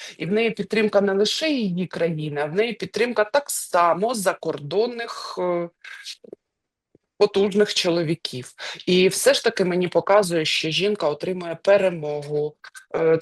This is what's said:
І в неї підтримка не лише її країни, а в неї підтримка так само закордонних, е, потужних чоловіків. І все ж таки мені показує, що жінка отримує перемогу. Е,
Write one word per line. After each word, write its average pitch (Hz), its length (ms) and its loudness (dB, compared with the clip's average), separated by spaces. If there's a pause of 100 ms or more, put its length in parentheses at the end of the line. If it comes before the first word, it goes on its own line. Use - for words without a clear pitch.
(180)
І 165 80 -6
в 180 60 -2
неї 220 180 2
підтримка 208 500 0
не 196 120 2
лише 214 380 0
її 185 360 -2
країни, 156 540 -4
а 151 60 -2
в 151 80 -6
неї 220 180 0
підтримка 214 520 -2
так 285 260 0
само 175 640 2
закордонних, 185 1200 -4
е, 175 300 -2 (1500)
потужних 202 560 2
чоловіків. 165 760 -2 (340)
І 185 220 6
все 262 260 2
ж - 100 -2
таки 226 200 0
мені 180 240 0
показує, 170 560 2
що - 260 -2
жінка 180 380 -2
отримує 170 460 -6
перемогу. 151 1000 0 (400)
Е, 160 260 4